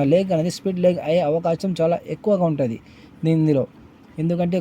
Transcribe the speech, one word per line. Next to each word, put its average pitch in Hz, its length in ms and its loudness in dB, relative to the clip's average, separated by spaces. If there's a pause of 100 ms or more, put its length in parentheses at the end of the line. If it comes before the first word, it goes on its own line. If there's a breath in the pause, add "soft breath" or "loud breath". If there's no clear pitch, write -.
(120)
లెగ్ 190 240 2
అనేది 165 200 -2
స్ప్లిట్ 185 300 -6
లెగ్ 180 220 2
అయ్యే 170 120 2 (100)
అవకాశం 170 500 -2
చాలా 165 180 2 (160)
ఎక్కువగా 185 380 0
ఉంటది 127 260 -2 (480 loud breath)
దీనిలో. 156 380 2 (580)
ఎందుకంటే 175 380 -2